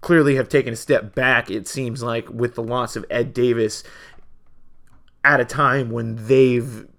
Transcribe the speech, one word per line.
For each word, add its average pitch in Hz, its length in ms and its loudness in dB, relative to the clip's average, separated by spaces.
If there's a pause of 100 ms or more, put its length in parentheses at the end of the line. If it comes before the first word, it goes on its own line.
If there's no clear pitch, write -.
clearly 143 360 4
have 131 120 0
taken 127 240 2
a 113 40 -8
step 113 380 -2
back, 127 360 0
it 101 180 -8
seems 123 340 -8
like, 117 280 -6
with 120 240 -4
the 120 80 -8
loss 120 320 -4
of 113 160 -8
Ed 120 240 -2
Davis 117 480 0 (1400)
at 143 160 6
a 123 40 0
time 131 460 -2
when 113 380 -8
they've 123 580 2 (120)